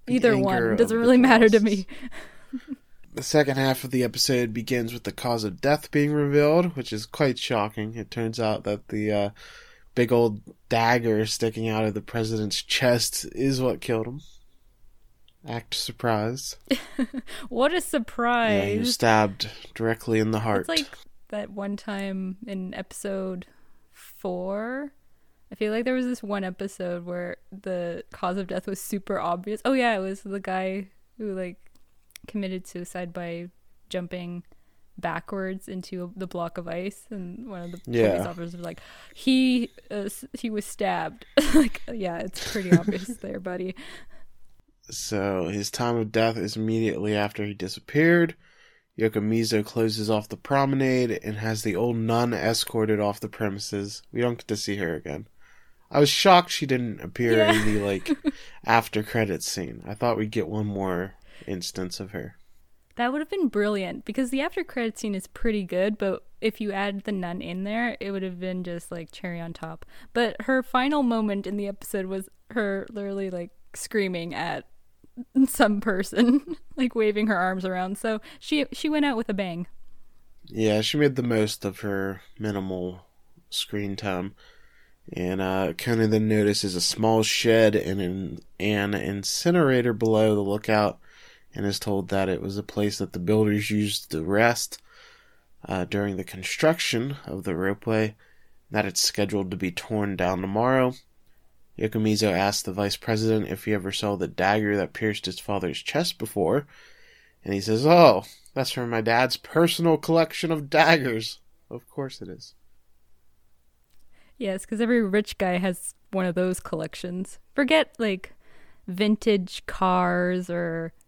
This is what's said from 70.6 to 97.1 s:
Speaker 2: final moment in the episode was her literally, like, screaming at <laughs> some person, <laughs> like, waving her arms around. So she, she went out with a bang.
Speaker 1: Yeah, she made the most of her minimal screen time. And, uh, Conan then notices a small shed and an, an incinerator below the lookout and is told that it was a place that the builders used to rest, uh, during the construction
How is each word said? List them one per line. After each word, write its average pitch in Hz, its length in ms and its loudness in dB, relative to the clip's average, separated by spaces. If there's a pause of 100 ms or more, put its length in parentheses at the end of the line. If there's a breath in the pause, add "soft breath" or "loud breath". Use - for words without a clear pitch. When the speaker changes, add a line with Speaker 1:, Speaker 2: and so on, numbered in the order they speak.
Speaker 2:
final 277 400 2
moment 214 440 0
in 196 100 -4
the 202 100 -4
episode 196 380 -6
was 190 240 -6 (220)
her 202 380 -2
literally, 196 400 -6
like, 175 220 -6 (220)
screaming 180 600 -2
at 160 340 -6 (380)
<laughs> 262 420 2
some 208 340 4
person, 240 760 2 (100)
<laughs> - 120 -14
like, 254 180 0
waving 214 320 2
her 208 100 2
arms 185 280 0
around. 185 320 -2
So 220 240 -2 (180 loud breath)
she, 294 320 0
she - 160 -4
went 302 180 2
out 262 120 0
with 226 100 -2
a 214 60 -2
bang. 180 340 -4 (800)
Speaker 1:
Yeah, 107 360 2
she 127 160 -2
made 143 200 4
the 123 60 0
most 110 420 0
of 98 160 -6
her 98 400 -2 (180)
minimal 95 640 -6 (440)
screen 101 480 -6
time. 95 380 -4 (800 soft breath)
And, 92 280 -2
uh, 95 360 0
Conan 113 340 2
then 110 160 4
notices 104 480 2
a 90 60 -2
small 110 420 2
shed 113 520 6
and 95 260 0
an, 90 380 -4 (200)
an 104 340 0
incinerator 123 1000 2
below 110 420 4
the 104 60 2
lookout 104 580 2 (540 loud breath)
and 101 120 -4
is 98 140 0
told 98 300 -2
that 95 200 0
it 90 120 -2
was 98 160 -6
a 104 60 -6
place 104 360 -2
that 95 120 -4
the - 80 -8
builders 104 500 2
used 104 420 -2
to 80 120 -4
rest, 113 580 2 (880 soft breath)
uh, 92 160 -2
during 101 320 -2
the 92 80 -6
construction 139 1040 -2